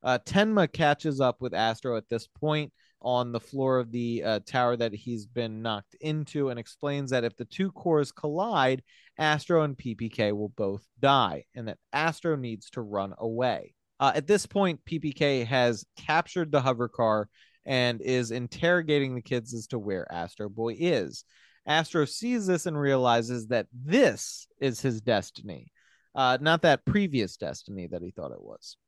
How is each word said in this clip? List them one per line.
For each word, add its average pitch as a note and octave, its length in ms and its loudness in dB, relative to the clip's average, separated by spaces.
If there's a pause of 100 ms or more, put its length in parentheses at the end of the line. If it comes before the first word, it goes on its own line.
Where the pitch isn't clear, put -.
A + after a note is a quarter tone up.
Uh, B2+ 220 2
Tenma G3+ 460 2
catches D3 500 2
up B2+ 180 2
with A#2+ 140 -6
Astro A2+ 420 0
at A2 140 -8
this A#2 180 -4
point D3+ 460 -4 (280)
on B2 300 0
the A#2+ 80 -2
floor C3 400 0
of A#2 120 -6
the, A#2 320 -4
uh, G#2+ 220 0
tower B2 320 2
that A#2 160 -2
he's A2 320 -8
been A2+ 360 -6
knocked A2 400 -6
into D3+ 480 -2
and A#2+ 100 -6
explains C#3+ 520 -6
that B2 140 0
if A#2 120 -4
the A#2 80 -8
two F#3+ 260 -4
cores D3+ 400 0
collide, D3+ 720 0 (360)
Astro D#3 460 2
and C#3+ 140 -4
P A#2 180 -8
P A2+ 140 -6
K G#2+ 240 0
will G#2 240 -4
both G2+ 280 -4 (140)
die A#2+ 460 2 (100)
and A#2 140 -10
that - 80 -10 (160)
Astro D#3 420 0
needs A#2+ 360 -8
to B2 100 -10
run G2+ 360 -4
away. A2+ 580 -2 (260)
Uh, C3+ 120 4
at D3 140 0
this G3+ 180 4
point, F#3+ 380 0
P E3 160 -4
P C#3+ 140 -4
K C#3 320 2
has A#2+ 400 2 (120)
captured D#3+ 540 0
the C#3+ 80 6
hover B2 300 0
car G#2+ 400 2 (360)
and B2 360 0
is B2 300 0
interrogating C#3+ 840 0
the B2 60 -6
kids A#2+ 320 -4
as A2+ 140 -8
to B2+ 120 -6
where G2 320 -4
Astro F2 380 -8
Boy A2+ 280 -6
is. A#2+ 460 -2 (420)
Astro D#3 380 2
sees A3+ 420 -2
this F3+ 200 0
and D#3+ 120 -4
realizes B2 680 2
that A2+ 240 0
this C#3+ 760 0 (120)
is C3 220 -2
his A#2 180 -2
destiny, G#2 720 -4 (420)
uh, C3 280 2
not D#3+ 220 2
that D3+ 200 6
previous C#3+ 540 0
destiny F2+ 500 -10
that E2+ 140 -6
he F2 100 -10
thought C#2+ 220 -10
it G1+ 80 -16
was. G#1+ 340 -20 (120)